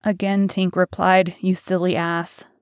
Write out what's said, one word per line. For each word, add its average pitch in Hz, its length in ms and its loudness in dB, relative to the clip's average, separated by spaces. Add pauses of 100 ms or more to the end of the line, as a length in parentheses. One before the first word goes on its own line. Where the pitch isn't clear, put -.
Again 196 460 0
Tink 185 260 -2
replied, 180 640 2
"You 185 160 0
silly 180 400 -2
ass." 170 480 -4 (180)